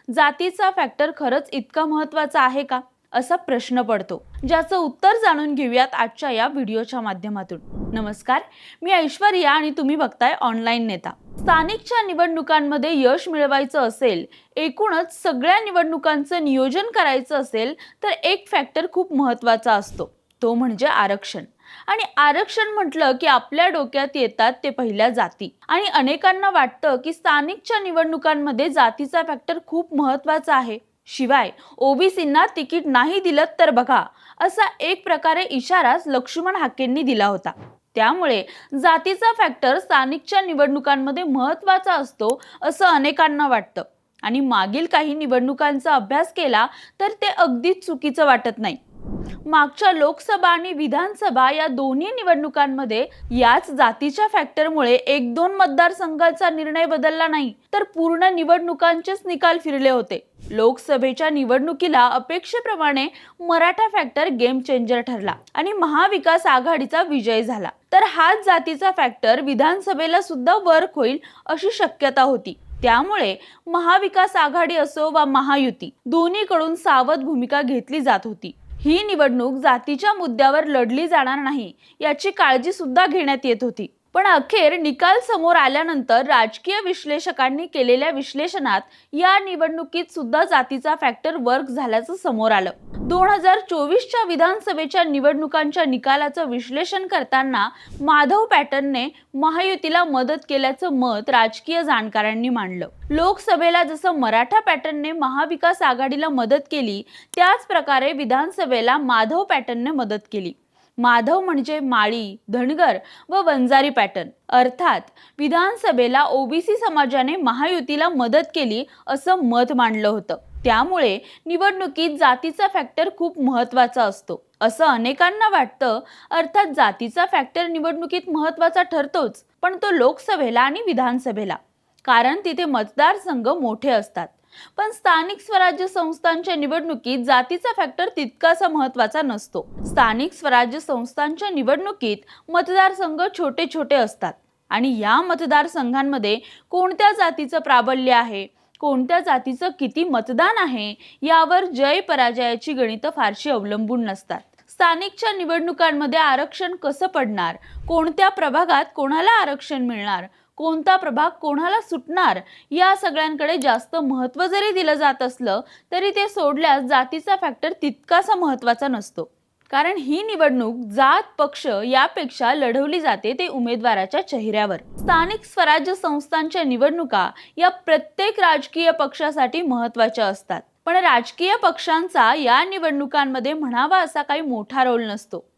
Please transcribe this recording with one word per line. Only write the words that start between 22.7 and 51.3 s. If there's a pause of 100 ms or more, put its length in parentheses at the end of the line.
म्हटलं (100)
की
आपल्या
डोक्यात
येतात (100)
ते
पहिल्या
जाती. (180)
आणि
अनेकांना
वाटतं
की
स्थानिकच्या
निवडणुकांमध्ये
जातीचा
फॅक्टर
खूप
महत्त्वाचा
आहे, (320)
शिवाय (280)
ओबीसींना (100)
तिकीट
नाही
दिलं (140)
तर
बघा, (400)
असा (120)
एक
प्रकारे
इशाराच
लक्ष्मण
हाकेंनी
दिला
होता. (440)
त्यामुळे (320)
जातीचा
फॅक्टर
स्थानिकच्या
निवडणुकांमध्ये
महत्त्वाचा
असतो (320)
असं
अनेकांना
वाटतं. (400)
आणि
मागील
काही
निवडणुकांचा
अभ्यास
केला (340)
तर
ते
अगदीच
चुकीचं
वाटत
नाही. (680)
मागच्या
लोकसभा
आणि
विधानसभा